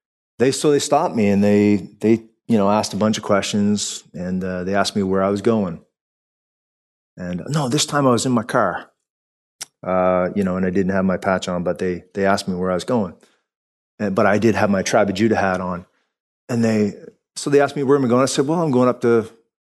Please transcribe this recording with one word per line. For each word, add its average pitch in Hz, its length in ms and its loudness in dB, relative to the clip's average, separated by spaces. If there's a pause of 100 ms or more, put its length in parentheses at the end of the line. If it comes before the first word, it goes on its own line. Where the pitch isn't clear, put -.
(380)
they, 131 140 2
so 151 200 0
they 143 80 2
stopped 160 360 0
me, 104 140 2
and 101 140 2
they, 101 460 2 (100)
they, 113 240 2 (240)
you 113 100 2
know, 101 120 2
asked 104 240 0
a 101 40 -8
bunch 107 200 0
of 104 60 -10
questions, 104 800 -2 (100)
and, 92 300 -6
uh, 92 200 -6
they 95 120 -4
asked 98 200 0
me 104 80 0
where 95 200 0
I 98 60 0
was 101 120 -2
going. 101 400 -2 (1400)
And, 90 320 -8
no, 143 200 -2
this 147 180 -2
time 143 200 0
I 127 40 4
was 117 140 0
in 131 60 -2
my 117 120 0
car, 101 480 -2 (920)
uh, 92 520 0
you 101 80 0
know, 92 140 -2
and 92 80 -2
I 92 40 -2
didn't 92 240 -2
have 95 120 0
my 92 120 0
patch 92 320 -2
on, 90 140 -4
but 87 160 -4
they, 90 340 -6
they 98 120 -2
asked 101 220 0
me 92 80 -4
where 92 160 -2
I 90 40 0
was 87 100 -6
going. 104 300 -2 (840)
And, 98 160 -4
but 107 100 4
I 101 120 4
did 107 180 2
have 101 140 0
my 95 140 0
Tribe 104 260 2
of 95 60 -4
Judah 107 200 2
hat 95 240 0
on. 90 260 -8 (640)
And 117 160 -2
they, 107 300 2 (420)
so - 140 -8
they 143 120 6
asked 139 140 0
me, 147 80 -4
"Where 139 140 4
am 135 80 0
I - 20 0
going?" 123 160 4
I - 20 4
said, 135 200 0
"Well, 165 160 0
I'm 160 100 0
going 123 180 4
up 123 120 -2
to, 117 280 2 (320)